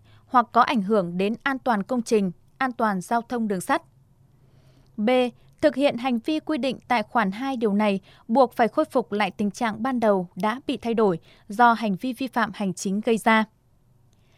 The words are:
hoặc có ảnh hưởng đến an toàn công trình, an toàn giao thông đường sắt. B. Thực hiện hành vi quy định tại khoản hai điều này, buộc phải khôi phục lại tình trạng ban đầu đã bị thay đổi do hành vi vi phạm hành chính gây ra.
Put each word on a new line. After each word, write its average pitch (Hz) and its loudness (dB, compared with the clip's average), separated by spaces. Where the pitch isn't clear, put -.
hoặc 240 2
có 233 4
ảnh 247 2
hưởng 185 0
đến 202 0
an 269 -2
toàn 214 -2
công 247 -4
trình, 202 0
an 262 -2
toàn 208 -2
giao 233 -2
thông 226 -4
đường 196 -2
sắt. 311 -2
B. 214 0
Thực 294 4
hiện 262 0
hành 240 -2
vi 311 -2
quy 311 -6
định 247 -4
tại 233 0
khoản 214 -2
hai 262 -6
điều 220 -2
này, 202 0
buộc 247 4
phải 233 2
khôi 311 0
phục - -4
lại 202 -2
tình 208 -4
trạng 220 -6
ban 254 -2
đầu 202 2
đã 214 -4
bị 254 -4
thay 233 -4
đổi 208 2
do 233 4
hành 220 -2
vi 254 -6
vi 269 -6
phạm 226 -2
hành 190 -4
chính 196 -4
gây 226 0
ra. 220 4